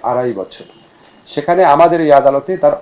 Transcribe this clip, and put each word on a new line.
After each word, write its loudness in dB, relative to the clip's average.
আড়াই -4
বছর। -14
সেখানে -2
আমাদের 2
এই 0
আদালতে 0
তার 0